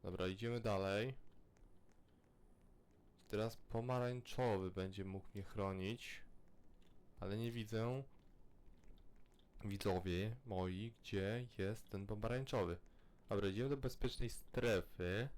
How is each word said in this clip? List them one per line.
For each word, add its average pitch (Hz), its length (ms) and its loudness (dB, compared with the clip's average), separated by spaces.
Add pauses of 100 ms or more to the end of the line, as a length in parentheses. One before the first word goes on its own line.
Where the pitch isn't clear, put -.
Dobra, 92 260 0
idziemy 113 320 -2
dalej. 104 540 4 (2250)
Teraz 107 280 0
pomarańczowy 123 1120 2
będzie 95 340 -2
mógł 95 300 -6
mnie 98 100 -4
chronić. 98 840 -2 (920)
Ale 98 180 -2
nie 117 140 -2
widzę, 117 500 -2 (1600)
widzowie 98 720 2 (100)
moi, 95 540 0
gdzie 107 460 0 (120)
jest 101 320 0
ten 98 160 -4
pomarańczowy. 110 720 2 (520)
Dobra, 101 200 4
idziemy 113 200 2
do 143 80 2
bezpiecznej 123 540 0
strefy. 107 1080 2